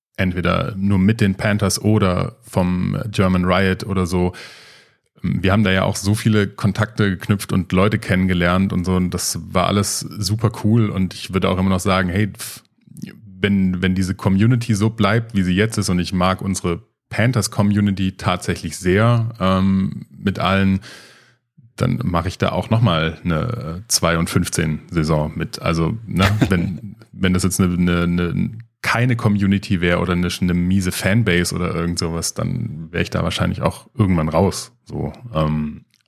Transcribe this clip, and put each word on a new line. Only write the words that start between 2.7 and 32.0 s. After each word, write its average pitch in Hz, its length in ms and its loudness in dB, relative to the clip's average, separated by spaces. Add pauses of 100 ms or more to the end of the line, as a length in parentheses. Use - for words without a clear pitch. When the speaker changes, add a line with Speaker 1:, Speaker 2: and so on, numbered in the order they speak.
Speaker 1:
German 92 360 2
Riot 92 400 2
oder 95 200 0
so, 90 280 0 (880)
wir 92 320 0
haben 110 100 4
da 95 80 2
ja 92 120 2
auch 95 120 0
so 98 180 0
viele 107 360 2
Kontakte 104 640 0
geknüpft - 420 -2
und 92 180 -2
Leute 95 280 2
kennengelernt 92 760 2
und 90 100 -2
so, 92 120 0
und 90 160 0
das - 300 -6
war 90 260 -2
alles 98 340 0
super 107 500 -2 (140)
cool 107 240 4
und 90 240 -2
ich - 200 -12
würde 92 160 0
auch 92 80 0
immer 95 120 2
noch 92 100 2
sagen, 92 300 2
hey, 98 180 0
pf, - 360 -12 (800)
wenn, 95 400 2
wenn 92 140 2
diese 95 180 -2
Community 113 640 2
so 104 140 0
bleibt, 110 460 0
wie 95 80 2
sie 90 120 2
jetzt 101 220 0
ist, 101 100 -2
und 87 120 0
ich 82 120 -4
mag 92 300 2
unsere 90 420 -4 (240)
Panthers-Community 101 1080 0
tatsächlich 90 600 -4
sehr, 113 520 2 (100)
ähm, 95 720 0
mit 92 280 -4
allen, 95 420 2 (960)
dann - 260 0
mache 87 240 0
ich - 100 -6
da - 140 0
auch - 180 -4
noch 117 120 4
mal 82 420 2
eine 82 640 -4
zwei 82 300 0
und 85 120 0
fünfzehn 80 520 -2 (100)
Saison 78 440 0
mit. - 260 -8
Also, 82 440 0
ne, 98 240 2 (100)
Speaker 2:
<laughs> - 100 2
Speaker 1:
wenn, 92 480 -2 (160)
wenn 92 200 0
das 90 100 2
jetzt 92 180 0
eine, 90 120 2
eine, 87 300 2
eine, 87 480 -2 (300)
keine 120 360 0
Community 98 640 0
wäre 87 180 2
oder 87 140 0
eine, 87 160 0 (120)
eine 90 120 2
miese 90 380 2
Fanbase 92 640 2
oder 87 200 -4
irgend 85 260 -2
sowas, 82 340 -4